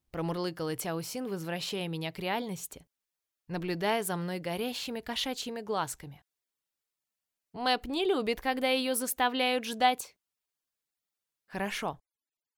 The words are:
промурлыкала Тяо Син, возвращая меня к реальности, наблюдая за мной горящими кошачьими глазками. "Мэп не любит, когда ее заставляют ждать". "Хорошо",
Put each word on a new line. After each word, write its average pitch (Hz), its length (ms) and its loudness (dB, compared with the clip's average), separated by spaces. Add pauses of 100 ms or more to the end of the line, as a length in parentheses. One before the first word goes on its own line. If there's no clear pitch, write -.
(120)
промурлыкала 170 640 0
Тяо 165 260 -2
Син, 247 260 -4
возвращая 175 600 -2
меня 160 240 -2
к - 80 -10
реальности, 196 640 -4 (640)
наблюдая 180 560 2
за 185 120 0
мной 180 240 -2
горящими 226 600 -4
кошачьими 233 640 -4
глазками. 170 640 -2 (1300)
"Мэп 247 340 2
не 302 200 2
любит, 233 360 4
когда 262 280 2
ее 262 260 4
заставляют 254 680 2
ждать". 247 500 2 (1300)
"Хорошо", 190 540 -4 (560)